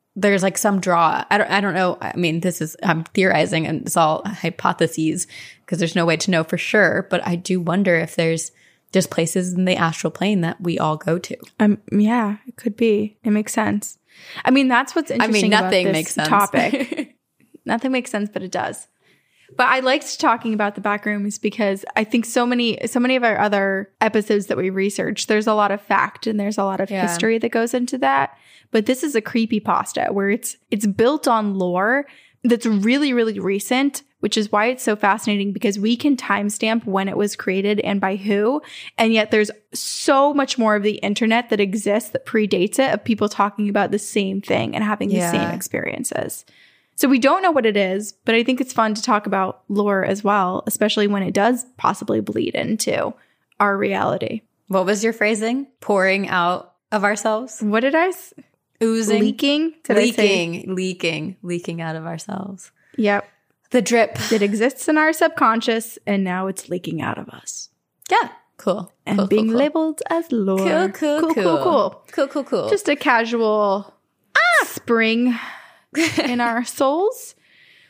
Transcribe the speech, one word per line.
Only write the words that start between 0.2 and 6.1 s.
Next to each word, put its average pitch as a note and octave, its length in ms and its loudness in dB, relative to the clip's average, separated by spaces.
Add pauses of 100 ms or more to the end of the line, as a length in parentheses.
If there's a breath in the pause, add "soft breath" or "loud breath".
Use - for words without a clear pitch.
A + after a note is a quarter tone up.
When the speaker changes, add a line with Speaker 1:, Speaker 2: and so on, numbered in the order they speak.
Speaker 1:
like, F#3+ 140 0
some G3+ 240 2
draw. E3+ 480 2
I G3+ 80 4
don't, G#3 120 0
I G3+ 120 2
don't G3 120 0
know. F3+ 280 0
I - 160 -6
mean, E3+ 240 0
this F3+ 200 -2
is, D#3 220 -6
I'm E3 200 0 (100)
theorizing D#3+ 540 2
and D#3 180 -4
it's - 100 -6
all D#3+ 300 2
hypotheses E3 1000 -2 (400 loud breath)
'cause E3+ 140 -4
there's E3+ 160 -2
no F3 100 2
way E3 120 2